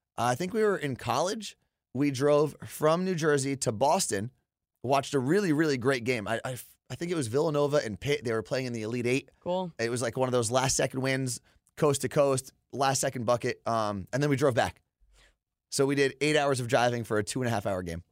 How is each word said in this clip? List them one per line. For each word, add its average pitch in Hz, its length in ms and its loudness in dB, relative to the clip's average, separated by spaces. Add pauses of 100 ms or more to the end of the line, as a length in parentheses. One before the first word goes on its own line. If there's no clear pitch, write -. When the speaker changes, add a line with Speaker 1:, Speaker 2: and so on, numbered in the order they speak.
(180)
Speaker 1:
Uh, 110 60 0
I 123 100 2
think 180 180 -6
we 220 100 0
were 202 140 2
in 139 200 -4
college. 180 600 -4 (380)
We 143 160 0
drove 143 460 2 (100)
from 160 380 0
New 185 100 -2
Jersey 143 440 0
to 131 140 -2
Boston 113 580 0 (520)
watched 135 320 0
a 143 40 4
really, 165 340 2
really 147 260 2
great 123 260 0
game. 113 220 -2
I, 113 180 -2
I, 127 120 -6 (340)
I - 40 -10
think 175 160 -6
it 180 40 -2
was 147 140 0
Villanova 147 560 2
and 107 140 -6
Pitt. 143 260 -2
They 117 80 -2
were 110 100 0
playing 131 240 -4
in 123 60 -6
the 113 100 -6
Elite 117 240 -4
Eight. 131 240 0 (100)
Speaker 2:
Cool. 180 380 -4
Speaker 1:
It 117 120 -2
was, 123 120 -2
like, 117 140 -2
one 131 120 0
of 123 40 -2
those 117 180 2
last 131 260 2
second 135 240 -2
wins, 131 400 -2 (360)
coast 123 260 2
to 131 60 -2
coast, 139 440 2 (200)
last 131 280 0
second 135 260 -2
bucket. 120 400 0
Um, 104 460 -2
and 135 100 0
then 151 80 2
we 139 60 2
drove 131 180 2
back. 110 260 0 (880)
So 135 160 2
we 139 80 0
did 139 260 2
eight 151 160 2
hours 139 240 2
of 120 80 -6
driving 120 360 4
for 110 140 -2
a 107 60 0
two - 160 -6
and 123 80 0
a - 20 0
half 110 160 -2
hour 95 160 -2
game. 87 300 -8